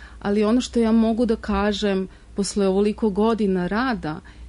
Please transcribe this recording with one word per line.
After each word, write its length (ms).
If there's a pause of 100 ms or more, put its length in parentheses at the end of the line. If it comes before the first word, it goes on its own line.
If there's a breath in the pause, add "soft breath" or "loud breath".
(200 loud breath)
Ali 240
ono 160
što 200
ja 120
mogu 340
da 100
kažem 720 (260 loud breath)
posle 340
ovoliko 420
godina 560
rada 540 (280 loud breath)